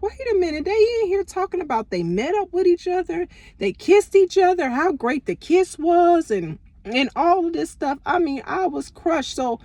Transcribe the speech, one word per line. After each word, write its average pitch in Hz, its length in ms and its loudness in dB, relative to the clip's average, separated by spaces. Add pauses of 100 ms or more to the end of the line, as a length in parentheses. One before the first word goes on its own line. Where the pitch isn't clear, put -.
Wait 403 120 -6 (200)
a 415 40 2
minute, 311 280 0
they 370 60 -4 (320)
in 403 60 0
here 392 160 0
talking 370 360 -6
about 240 300 -4
they 175 140 -2
met 208 320 -2
up 381 160 -4
with 370 140 0
each 349 200 2
other, 359 400 -4 (320)
they 190 140 -2
kissed 392 420 2
each 381 240 4
other, 359 320 2
how 302 220 0
great 262 340 -4
the 185 80 -4
kiss 359 440 0
was, 339 520 4
and, 170 280 -4 (260)
and 240 320 -2
all 349 300 2
of 339 60 -4
this 330 180 -4
stuff. 285 360 -6
I 339 140 0
mean, 277 260 -2
I 370 200 -4
was 285 240 -6
crushed. 320 440 -4
So 247 300 -4